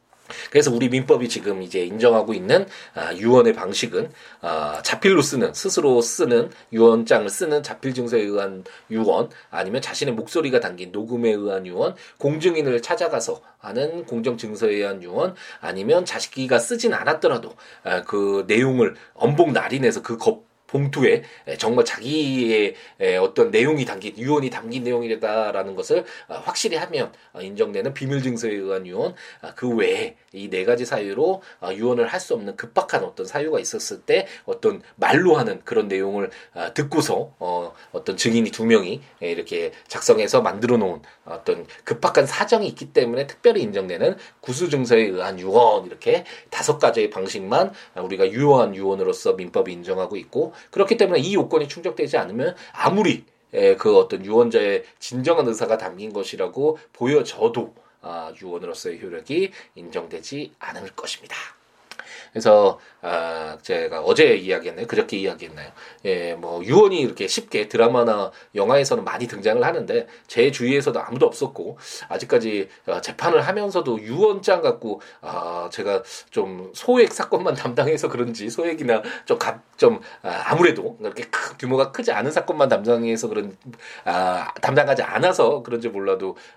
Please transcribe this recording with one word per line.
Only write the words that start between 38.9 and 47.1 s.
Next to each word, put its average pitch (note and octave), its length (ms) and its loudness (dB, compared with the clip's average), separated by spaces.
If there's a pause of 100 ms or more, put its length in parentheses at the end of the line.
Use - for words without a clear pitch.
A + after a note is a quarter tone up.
에, F2 100 -4
이렇게 E2+ 400 -6 (160)
작성해서 A2 540 2
만들어 A2+ 360 0
놓은 F2+ 240 -2 (240)
어떤 - 420 -6 (160)
급박한 - 420 2
사정이 G#3 440 0
있기 - 240 -12
때문에 C3 340 0
특별히 A3 340 2
인정되는 G2+ 560 -2 (240)
구수 D3 280 -4
증서에 B2 340 4
의한 F#2 360 -4
유언, G2+ 460 4
이렇게 B2+ 400 -2 (240)
다섯 - 300 -2
가지의 A2+ 320 2